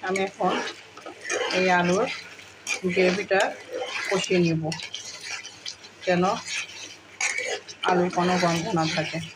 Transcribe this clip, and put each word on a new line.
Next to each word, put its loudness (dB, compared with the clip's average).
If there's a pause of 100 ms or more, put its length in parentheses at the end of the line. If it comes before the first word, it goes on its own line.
আমি 0
এখন 0 (1040)
এই 4 (140)
আলুর 4 (840)
গ্রেভিটা 4 (680)
কষিয়ে 2
নিব, 2 (1400)
যেন 4 (1700)
আলুর 4
কোনো 4 (100)
গন্ধ 2 (120)
না 4 (100)
থাকে। -2 (180)